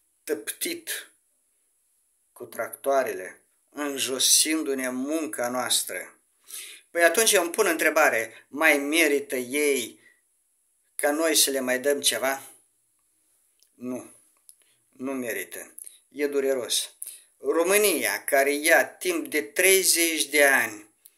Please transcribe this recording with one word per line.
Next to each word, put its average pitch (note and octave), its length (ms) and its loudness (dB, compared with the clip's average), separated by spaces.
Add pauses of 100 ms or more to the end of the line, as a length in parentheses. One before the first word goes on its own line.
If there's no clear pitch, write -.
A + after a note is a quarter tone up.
(240)
tăptit - 840 -8 (1200)
cu - 120 -18
tractoarele, A2+ 960 -4 (260)
înjosindu-ne C#3 1200 -2
munca C3 600 -4
noastră. A#2 680 -4 (720)
Păi E3+ 140 2
atunci A3 280 4
eu F#3 100 4
îmi E3+ 80 -4
pun G3+ 160 0
întrebare, D#3 840 2
mai D3 300 2
merită C#3+ 580 0
ei B2+ 640 -2 (960)
ca D3 160 -2
noi D#3+ 240 0
să C#3 160 2
le C3+ 100 -4
mai B2+ 200 -2
dăm C#3+ 200 0
ceva? B2 500 -2 (1200)
Nu, B2 380 -12 (760)
nu C3 240 -10
merită. G2 640 -10 (320)
E C#3+ 180 -4
dureros. C3+ 680 -2 (440)
România, D#3+ 880 0
care C#3+ 300 2
ea D3 340 4
timp E3 380 -6
de D3+ 160 -2
treizeci E3+ 840 2
de C#3+ 200 4
ani A#2 460 2 (280)